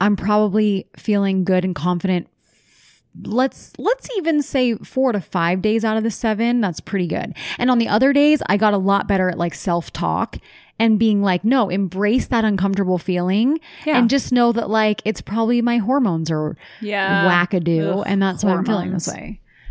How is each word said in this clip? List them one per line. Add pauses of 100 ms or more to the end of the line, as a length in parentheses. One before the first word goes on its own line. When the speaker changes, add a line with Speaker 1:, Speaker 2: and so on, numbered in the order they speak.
Speaker 1:
I'm
probably (100)
feeling
good
and
confident. (960)
Let's,
let's
even
say
four
to
five
days
out
of
the
seven.
That's
pretty
good. (240)
And
on
the
other
days,
I
got
a
lot
better
at,
like,
self-talk (400)
and
being
like,
"No,
embrace
that
uncomfortable
feeling (260)
Speaker 2:
Yeah.
Speaker 1:
and
just
know
that,
like,
it's
probably
my
hormones
are (240)
Speaker 2:
Yeah. (180)
Speaker 1:
wackadoo,
Speaker 2:
Ugh,
Speaker 1:
and
that's
why
I'm
feeling
this
Speaker 2:
hormones.
Speaker 1:
way." (300)